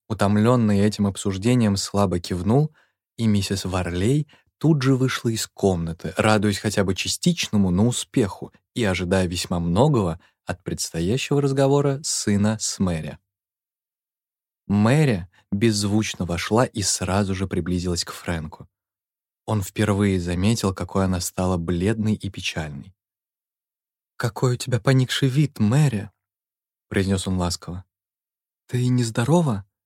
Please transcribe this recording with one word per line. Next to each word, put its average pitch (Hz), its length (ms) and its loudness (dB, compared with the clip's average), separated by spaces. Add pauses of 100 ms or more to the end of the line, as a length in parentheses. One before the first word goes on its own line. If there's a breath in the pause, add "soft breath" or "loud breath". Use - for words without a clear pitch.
утомленный 104 720 4
этим 104 280 2
обсуждением, 101 720 0
слабо 95 420 0
кивнул, 101 560 0 (420 soft breath)
и 113 100 0
миссис 101 380 0
Варлей 92 640 0 (300 soft breath)
тут 151 240 2
же 135 140 2
вышла 123 340 -2
из 110 180 -4
комнаты, 82 720 -2
радуясь 107 420 2
хотя 104 240 -2
бы 95 120 0
частичному, - 760 0
но 98 160 2
успеху - 640 -4 (200 soft breath)
и 123 100 -2
ожидая 92 440 0
весьма 90 320 -4
многого 92 600 2 (260 soft breath)
от - 180 -8
предстоящего - 800 -2
разговора 139 600 2
сына 104 560 0
с - 200 -8
Мэри. 80 380 -2 (1500)
Мэри 110 600 2 (240 soft breath)
беззвучно 104 720 0
вошла 104 400 0
и - 160 -6
сразу 95 520 -2
же 92 140 -4
приблизилась 87 580 -2
к - 60 -12
Фрэнку. - 580 -8 (760)
Он 107 180 -2
впервые 101 560 0
заметил, 92 540 0
какой 95 320 -2
она 92 160 -2
стала 92 360 -2
бледной 95 560 0
и 101 160 -6
печальной. 78 680 -10 (1200)
"Какой 123 360 -2
у 123 40 -2
тебя 120 220 -4
поникший 131 500 2
вид, 135 300 0
Мэри", 113 520 2 (800)
произнес 98 380 0
он 95 100 -2
ласково. 90 480 -6 (800)
"Ты 123 200 -2
нездорова? 123 800 0 (200)